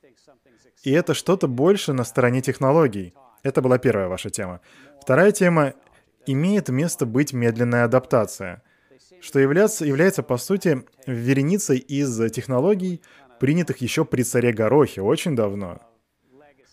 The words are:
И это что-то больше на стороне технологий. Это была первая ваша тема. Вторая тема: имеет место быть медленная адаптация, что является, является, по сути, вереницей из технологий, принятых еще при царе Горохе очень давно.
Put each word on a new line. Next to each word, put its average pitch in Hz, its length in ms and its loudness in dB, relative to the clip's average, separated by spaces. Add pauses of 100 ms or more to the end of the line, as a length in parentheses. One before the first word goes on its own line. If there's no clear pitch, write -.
(840)
И 135 80 0
это 165 220 2
что-то 170 340 0
больше 151 440 2
на 127 140 -2
стороне 123 360 0
технологий. 131 720 0 (300)
Это 139 180 0
была 127 160 4
первая 107 300 0
ваша 92 220 -8
тема. 92 320 -10 (400)
Вторая 165 300 4
тема: 170 420 2 (520)
имеет 160 440 0
место 143 360 -2
быть 127 280 0
медленная 120 520 0
адаптация, 110 760 -2 (600)
что - 180 -2
является, 165 460 2
является, 151 380 2
по 123 140 -4
сути, 170 460 -2 (220)
вереницей 135 720 0
из 127 540 -2
технологий, 175 720 -2 (380)
принятых 147 420 0
еще 139 240 -2
при 123 180 -2
царе 120 300 0
Горохе 117 480 2
очень 165 340 -2
давно. 98 440 -4 (920)